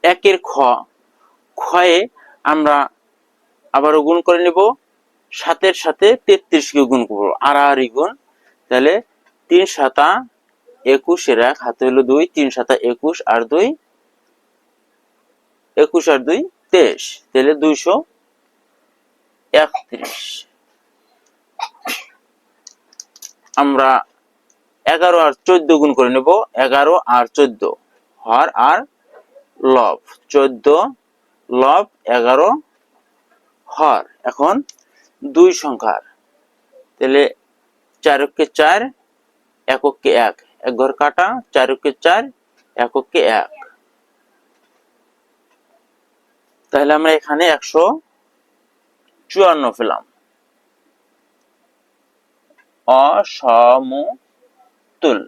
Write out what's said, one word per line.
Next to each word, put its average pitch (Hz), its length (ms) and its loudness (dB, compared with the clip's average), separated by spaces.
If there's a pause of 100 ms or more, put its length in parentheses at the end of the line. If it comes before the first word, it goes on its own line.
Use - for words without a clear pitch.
একের 185 320 2 (120)
খ, - 20 -14 (1080)
খয়ে 180 400 2 (460)
আমরা 147 320 0 (960)
আবারও 151 280 2
গুণ 165 240 2
করে 175 160 2
নেব, 180 160 0 (720)
সাতের 180 500 -4
সাথে 165 240 -2 (200)
তেত্রিশ 165 460 0
কে 143 180 2
গুণ 127 160 0
করবো, 101 280 -4 (140)
আড়াআড়ি 143 480 0
গুণ। 160 140 -2 (600)
তাহলে 131 220 2 (580)
তিন 180 140 4 (120)
সাতা 143 320 0 (760)
একুশের 143 540 0 (120)
এক, 151 100 -8
হাতে 123 240 -8
হলো 131 260 2
দুই, 147 220 2
তিন 139 180 -2
সাতা 127 240 -4 (160)
একুশ, 147 360 -6
আর 117 260 0
দুই, 202 240 -2 (2000)
একুশ 156 320 0
আর 139 200 2
দুই 190 120 -2 (300)
তেইশ, 156 320 0 (260)
তাহলে 135 320 2
দুইশো 156 340 0 (1600)
একত্রিশ। - 920 -4 (3250)
আমরা 135 280 2 (960)
এগারো 170 400 2
আর 143 60 0 (120)
চোদ্দ 175 240 2 (120)
গুণ 147 180 2
করে 127 180 2
নেব, 131 120 0 (360)
এগারো 139 300 2 (120)
আর 120 200 0 (100)
চোদ্দ, 127 260 0 (600)
হর 127 260 0 (200)
আর 175 100 2 (960)
লব, 107 240 0 (320)
চোদ্দ 135 360 0 (840)
লব 139 360 2 (300)
এগারো 131 320 2 (1200)
হর। 139 360 -2 (200)
এখন 170 380 -2 (600)
দুই 180 280 4 (120)
সংখ্যার, 113 400 -6 (880)
তাহলে 135 300 0 (840)
চার 143 180 2
এককে 147 220 -4 (140)
চার, 160 220 2 (880)
এককে 135 420 -2 (160)
এক, 95 100 -4 (260)
এক 127 180 -6
ঘর 131 200 0
কাটা, 147 260 0 (260)
চার 131 180 0
এককে 135 200 -4 (140)
চার, 185 180 2 (540)
এককে 131 440 -4 (200)
এক। - 120 -8 (3250)
তাহলে 143 220 2
আমরা 156 240 2
এখানে 151 260 -2 (120)
একশো - 280 0 (1500)
চুয়ান্ন 170 340 2 (120)
পেলাম, 85 260 -4 (2750)
অসমতুল। 131 2500 -2